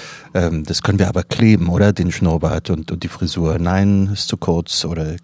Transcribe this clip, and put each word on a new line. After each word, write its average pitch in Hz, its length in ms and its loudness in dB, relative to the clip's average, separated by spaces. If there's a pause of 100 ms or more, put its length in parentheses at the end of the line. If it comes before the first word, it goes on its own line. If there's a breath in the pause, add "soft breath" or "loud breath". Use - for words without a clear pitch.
(340 loud breath)
Ähm, 82 300 0
das - 180 -4
können 101 160 0
wir 92 100 4
aber 90 140 -2
kleben, 104 480 2
oder? 101 240 4
Den 85 180 0
Schnurrbart 80 560 0
und, 78 240 -4
und 82 100 -8
die 87 60 -6
Frisur. 82 500 -2
Nein, 95 540 2
ist - 160 -6
zu - 80 -2
kurz - 480 -2
oder 80 400 -4